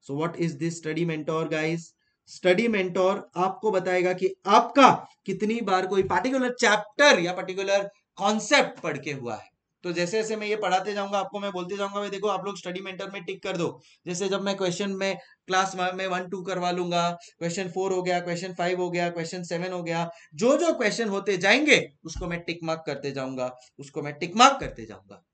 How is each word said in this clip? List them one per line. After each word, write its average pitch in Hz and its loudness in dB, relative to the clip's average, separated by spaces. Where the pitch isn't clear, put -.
So 139 -6
what 165 -4
is 160 0
this 165 -4
study 156 -2
mentor, 160 -2
guys? 160 -2
Study 185 2
mentor 190 0
आपको 190 0
बताएगा 180 2
कि 185 -2
आपका 240 10
कितनी 214 -2
बार 190 2
कोई 190 2
particular 247 0
chapter 233 4
या 175 0
particular 196 -2
concept 214 2
पढ़ 151 -4
के 147 -8
हुआ 120 -8
है। - -16
तो 175 -4
जैसे 175 0
जैसे 220 -2
मैं 214 -6
ये 208 0
पढ़ाते 190 0
जाऊंगा, 202 -2
आपको 196 -4
मैं 196 -6
बोलते 180 -6
जाऊंगा, 202 -4
"भाई 202 -4
देखो 196 -4
आप 185 -2
लोग 202 -8
study 180 -8
मेंटर 190 -10
में 196 -12
टिक 185 -10
कर 185 -4
दो।" 160 -4
जैसे 180 -4
जब 196 -2
मैं 196 -2
question 196 -2
में 190 -4
class 190 0
वन 185 -2
में 190 -6
वन 180 -4
टू 185 -8
करवा 180 -2
लूंगा, 175 0
question 170 -4
four 190 -2
हो 185 0
गया, 175 0
question 175 -6
five 180 0
हो 180 -2
गया, 175 0
question 170 -6
seven 175 -6
हो 180 -6
गया, 165 -4
जो 233 4
जो 330 2
question 226 0
होते 196 -2
जाएंगे 226 4
उसको 175 -8
मैं 170 -6
tick 170 -8
mark 160 -2
करते 139 -6
जाऊंगा, 131 -6
उसको 143 -10
मैं 147 -6
tick 180 -6
mark 269 6
करते 120 -10
जाऊंगा। 101 -20